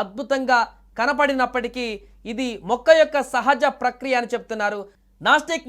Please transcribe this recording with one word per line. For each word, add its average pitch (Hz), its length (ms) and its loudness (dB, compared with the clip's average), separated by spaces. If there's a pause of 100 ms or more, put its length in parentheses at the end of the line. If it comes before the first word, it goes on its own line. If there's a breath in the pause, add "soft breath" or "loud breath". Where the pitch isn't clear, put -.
అద్భుతంగా 247 580 0 (400)
కనపడినప్పటికీ 254 840 0 (480 soft breath)
ఇది 247 140 -4 (220)
మొక్క 247 200 0 (120)
యొక్క 294 200 0 (120)
సహజ 254 300 2 (180)
ప్రక్రియ 247 400 -2
అని 240 120 -8
చెప్తున్నారు. 208 460 -6 (480 soft breath)
నాస్టిక్ 302 400 2